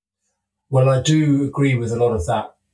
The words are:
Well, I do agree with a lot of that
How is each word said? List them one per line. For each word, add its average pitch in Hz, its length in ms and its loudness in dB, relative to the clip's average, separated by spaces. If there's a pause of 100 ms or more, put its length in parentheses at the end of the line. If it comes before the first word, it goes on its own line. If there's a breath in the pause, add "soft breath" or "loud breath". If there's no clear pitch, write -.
(720)
Well, 131 160 2
I 131 140 2
do 147 400 2
agree 135 320 0
with 113 160 -4
a 117 60 -4
lot 117 180 0
of 98 120 -4
that - 280 -4 (200)